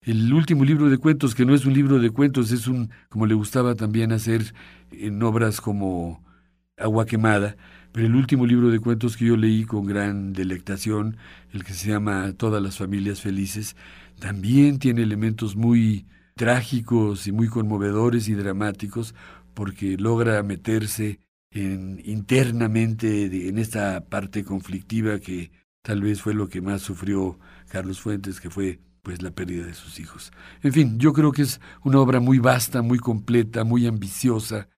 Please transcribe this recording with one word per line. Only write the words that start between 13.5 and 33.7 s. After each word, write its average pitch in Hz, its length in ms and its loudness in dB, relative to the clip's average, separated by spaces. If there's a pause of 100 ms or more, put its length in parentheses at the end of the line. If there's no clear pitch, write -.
también 120 580 2
tiene 123 240 0
elementos 110 540 -2
muy 113 500 2 (300)
trágicos 113 920 0
y 98 60 -4
muy 113 160 0
conmovedores 110 840 0
y 110 60 0
dramáticos, 101 800 -6 (400)
porque 98 420 -6
logra 113 460 0
meterse 104 760 -4 (320)
en, 95 540 -6
internamente 113 1200 0
de, 92 200 -4
en 101 80 -4
esta 104 480 -4
parte 101 380 -6
conflictiva 98 760 -4
que 90 320 -10 (300)
tal 104 200 -4
vez 101 200 -2
fue 107 120 -2
lo 104 160 -2
que 92 120 -8
más 95 200 -4
sufrió 95 580 -4 (300)
Carlos 92 300 -8
Fuentes, 98 400 -8
que 87 100 -14
fue, 95 300 -6 (220)
pues, 90 200 -12
la 92 100 -10
pérdida 87 340 -8
de 85 80 -14
sus - 260 -18
hijos. - 320 -18 (300)
En 139 120 0
fin, 120 260 4
yo 147 140 6
creo 151 180 4
que 143 120 -2
es - 180 -4 (220)
una 139 160 6
obra 127 200 6
muy 127 200 6
vasta, 123 420 2
muy 120 180 2
completa, 113 640 0
muy 120 240 2